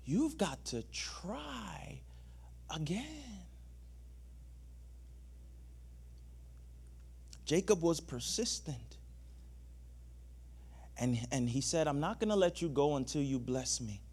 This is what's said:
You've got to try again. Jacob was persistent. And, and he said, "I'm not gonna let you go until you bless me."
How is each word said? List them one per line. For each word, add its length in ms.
You've 260
got 280
to 180
try 1080
again. 320
Jacob 360
was 200
persistent. 960
And, 180
and 180
he 120
said, 260
"I'm 140
not 180
gonna 160
let 260
you 80
go 280
until 260
you 160
bless 420
me." 200